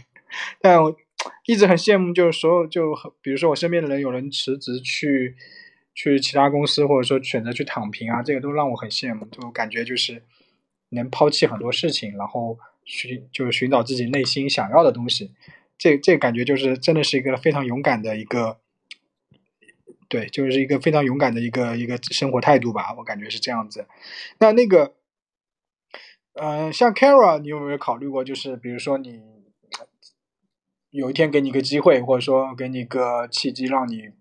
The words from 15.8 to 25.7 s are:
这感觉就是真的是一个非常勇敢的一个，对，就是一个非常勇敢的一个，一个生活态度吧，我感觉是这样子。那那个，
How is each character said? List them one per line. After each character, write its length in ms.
这 180
感 160
觉 120
就 120
是 220
真 160
的 80
是 160
一 20
个 160
非 140
常 160
勇 160
敢 180
的 160
一 80
个， 360
对， 200
就 220
是 100
一 60
个 120
非 140
常 120
勇 140
敢 160
的 60
一 100
个， 260
一 100
个 120
生 200
活 100
态 180
度 140
吧， 260
我 40
感 160
觉 100
是 120
这 100
样 180
子。 200
那 140
那 140
个， 280